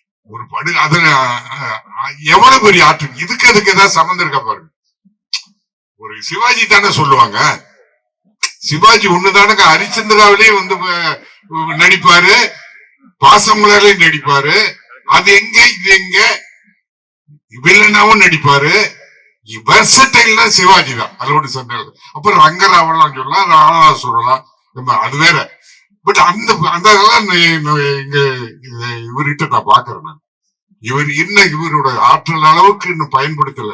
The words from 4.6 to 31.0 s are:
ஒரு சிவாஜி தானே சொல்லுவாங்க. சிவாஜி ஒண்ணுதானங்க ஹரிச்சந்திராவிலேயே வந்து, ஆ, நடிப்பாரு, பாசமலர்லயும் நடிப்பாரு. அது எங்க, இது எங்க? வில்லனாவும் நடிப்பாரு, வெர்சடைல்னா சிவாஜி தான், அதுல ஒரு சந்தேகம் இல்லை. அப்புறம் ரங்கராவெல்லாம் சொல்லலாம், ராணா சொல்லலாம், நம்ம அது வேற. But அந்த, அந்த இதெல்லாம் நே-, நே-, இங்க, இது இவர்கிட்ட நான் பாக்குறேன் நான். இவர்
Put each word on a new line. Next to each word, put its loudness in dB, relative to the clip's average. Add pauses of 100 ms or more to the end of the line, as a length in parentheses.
ஒரு -18
சிவாஜி -2
தானே 2
சொல்லுவாங்க. 0 (1200)
சிவாஜி 2
ஒண்ணுதானங்க 2
ஹரிச்சந்திராவிலேயே 2
வந்து, -4 (100)
ஆ, -4 (600)
நடிப்பாரு, 2 (880)
பாசமலர்லயும் 4
நடிப்பாரு. 0 (480)
அது 0
எங்க, 0 (100)
இது -4
எங்க? -4 (1400)
வில்லனாவும் 2
நடிப்பாரு, 0 (920)
வெர்சடைல்னா 2
சிவாஜி 2
தான், -10
அதுல -2
ஒரு -2
சந்தேகம் -12
இல்லை. -20 (140)
அப்புறம் 0
ரங்கராவெல்லாம் 2
சொல்லலாம், -4
ராணா 4
சொல்லலாம், -4 (340)
நம்ம -4
அது -6
வேற. 2 (680)
But 0
அந்த, 0 (200)
அந்த -2
இதெல்லாம் 2
நே-, 0
நே-, -2
இங்க, -6 (440)
இது -14 (140)
இவர்கிட்ட -6
நான் -4
பாக்குறேன் -2
நான். -20 (640)
இவர் -4